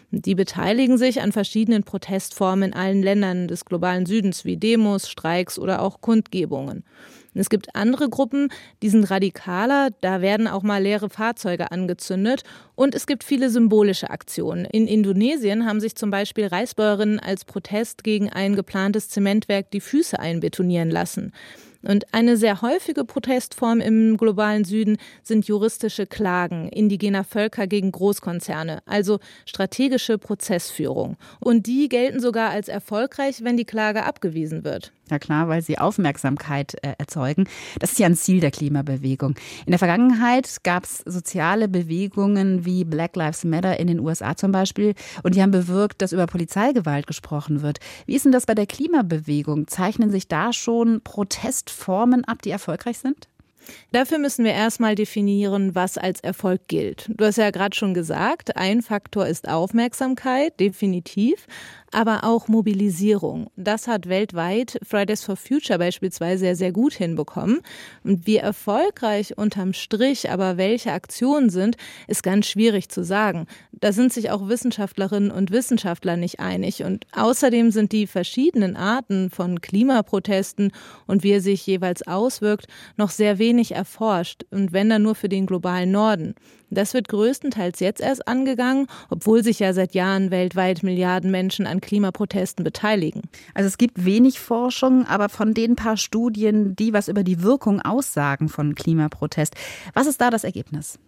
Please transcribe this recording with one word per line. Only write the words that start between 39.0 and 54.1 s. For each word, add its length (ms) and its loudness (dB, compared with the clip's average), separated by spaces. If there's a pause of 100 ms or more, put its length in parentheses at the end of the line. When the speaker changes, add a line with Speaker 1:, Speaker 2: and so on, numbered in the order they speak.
Speaker 2:
In 60 -4
der 80 4
Vergangenheit 840 2
gab's 420 -2
soziale 640 0
Bewegungen 960 0
wie 180 0
Black 320 -2
Lives 300 -4
Matter 340 0
in 80 0
den 140 2
U 80 -2
S 120 -4
A 140 -4
zum 160 0
Beispiel. 440 0 (280)
Und 140 2
die 60 6
haben 100 6
bewirkt, 500 0
dass 100 -2
über 140 2
Polizeigewalt 800 0
gesprochen 560 -4
wird. 160 -2 (280)
Wie 100 -2
ist 80 0
denn 80 8
das 140 4
bei 100 2
der 100 2
Klimabewegung? 1000 0
Zeichnen 420 0
sich 160 0
da 260 -2
schon 520 2
Protestformen 1200 0
ab, 180 -6
die 80 -6
erfolgreich 480 -6
sind? 300 -6 (640)
Speaker 1:
Dafür 260 2